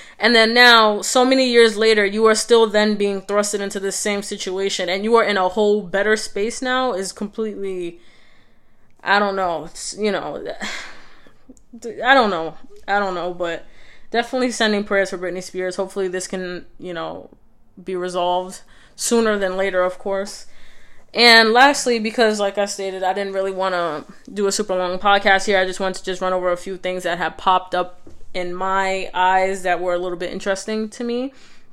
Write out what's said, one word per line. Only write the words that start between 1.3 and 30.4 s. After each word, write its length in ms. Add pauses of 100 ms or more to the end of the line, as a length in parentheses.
years 280
later, 280
you 200
are 100
still 320
then 280
being 280
thrusted 360
into 200
the 120
same 300
situation, 680
and 160
you 120
are 80
in 120
a 140
whole 320
better 340
space 460
now 320
is 180
completely, 880 (1040)
I 140
don't 180
know. 300
It's, 320
you 140
know, 420
<sighs> 0 (1300)
I 300
don't 160
know. 260 (320)
I 120
don't 160
know, 180
but 320 (440)
definitely 420
sending 320
prayers 260
for 80
Britney 260
Spears. 340
Hopefully 300
this 200
can, 380 (140)
you 140
know, 360 (520)
be 140
resolved 680 (340)
sooner 420
than 200
later, 240
of 160
course. 500 (640)
And 380
lastly, 480
because 400
like 180
I 80
stated, 380
I 100
didn't 200
really 180
wanna 540 (280)
do 140
a 40
super 240
long 240
podcast 460
here. 120
I 80
just 140
wanted 200
to 60
just 160
run 120
over 180
a 60
few 200
things 260
that 140
have 200
popped 360
up 280 (320)
in 200
my 600
eyes 500
that 180
were 120
a 40
little 200
bit 140
interesting 580